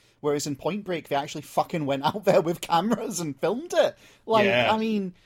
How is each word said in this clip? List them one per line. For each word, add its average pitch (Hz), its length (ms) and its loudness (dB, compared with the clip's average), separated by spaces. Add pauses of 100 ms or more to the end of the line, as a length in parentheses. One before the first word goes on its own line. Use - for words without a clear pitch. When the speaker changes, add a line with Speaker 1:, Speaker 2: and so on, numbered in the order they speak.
(220)
Speaker 1:
Whereas 147 260 0
in 143 80 -4
Point 196 300 -6
Break, 170 240 -6
they 143 60 0
actually 143 280 -4
fucking 156 420 -2
went 135 180 -2
<laughs> - 20 2
out 202 200 -2
there 185 160 6
with 165 200 -2
cameras 202 580 0
and 151 200 -6
filmed 254 360 -2
it. 285 200 4 (300)
Like, 220 200 4
Speaker 2:
Yeah. - 280 4
Speaker 1:
I 220 60 2
mean, 208 340 -2 (120)